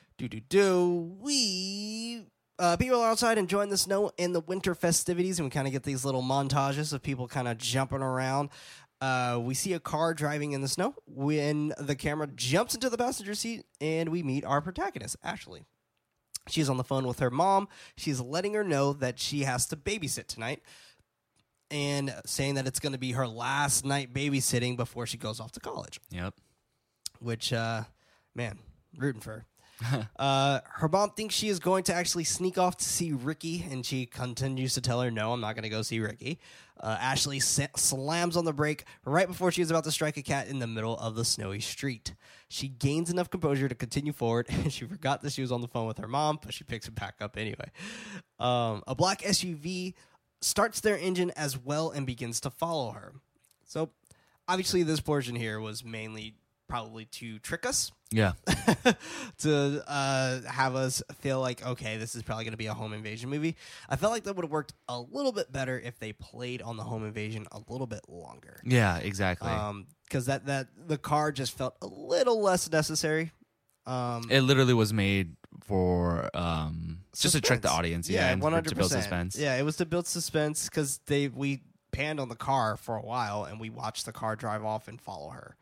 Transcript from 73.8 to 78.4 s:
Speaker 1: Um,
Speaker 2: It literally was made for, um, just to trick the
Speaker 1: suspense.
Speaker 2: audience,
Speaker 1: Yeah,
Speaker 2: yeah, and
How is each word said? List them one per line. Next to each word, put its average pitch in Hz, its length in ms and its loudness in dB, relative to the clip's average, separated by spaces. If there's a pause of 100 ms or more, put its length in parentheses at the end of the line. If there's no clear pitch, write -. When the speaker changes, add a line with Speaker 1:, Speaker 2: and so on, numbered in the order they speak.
Speaker 1:
Um, 123 440 -2
Speaker 2:
It 135 120 8
literally 131 320 8
was 110 200 6
made 98 420 4 (260)
for, 90 760 2
um, 82 640 -2 (180)
just - 180 4
to 147 60 4
trick - 200 4
the - 60 2
Speaker 1:
suspense. 78 120 6
Speaker 2:
audience, 85 300 0
Speaker 1:
Yeah, 92 180 4
Speaker 2:
yeah, 92 40 6
and 95 100 2